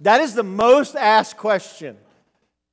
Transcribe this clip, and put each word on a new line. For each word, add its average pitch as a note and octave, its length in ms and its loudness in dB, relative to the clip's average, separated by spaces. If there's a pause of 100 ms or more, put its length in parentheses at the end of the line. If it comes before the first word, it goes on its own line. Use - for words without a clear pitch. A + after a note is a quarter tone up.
That G#3+ 200 2
is C#4 140 -4
the A#3 80 -4
most A3+ 540 0
asked A3 400 0
question, E3+ 640 -8 (760)